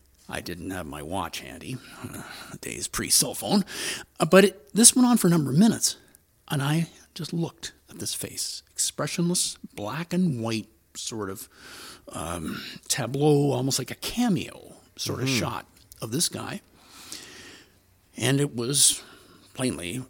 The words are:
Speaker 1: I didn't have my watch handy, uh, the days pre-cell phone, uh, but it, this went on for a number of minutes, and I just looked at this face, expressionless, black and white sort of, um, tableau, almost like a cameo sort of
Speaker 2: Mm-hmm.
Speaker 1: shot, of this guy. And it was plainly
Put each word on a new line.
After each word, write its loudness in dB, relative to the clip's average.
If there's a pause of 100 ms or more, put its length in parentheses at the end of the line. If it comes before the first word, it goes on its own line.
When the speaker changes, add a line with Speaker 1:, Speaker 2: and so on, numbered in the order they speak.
(300)
Speaker 1:
I -6
didn't -8
have -6
my -10
watch -6
handy, -12 (260)
uh, -12 (300)
the -14
days -8
pre-cell 0
phone, 2 (560)
uh, 4
but 10
it, 0
this 8
went 6
on 8
for 6
a 8
number 4
of 4
minutes, 6 (540)
and -2
I 2 (260)
just -8
looked -6 (180)
at -18
this -6
face, -8
expressionless, -2 (160)
black -6
and 2
white -2 (280)
sort -6
of, -10 (640)
um, -8 (280)
tableau, 2
almost 0
like -6
a -8
cameo -2 (220)
sort -4
of 0
Speaker 2:
Mm-hmm. 2
Speaker 1:
shot, -4 (360)
of -6
this 0
guy. -8 (1500)
And 2
it -2
was 2 (520)
plainly -4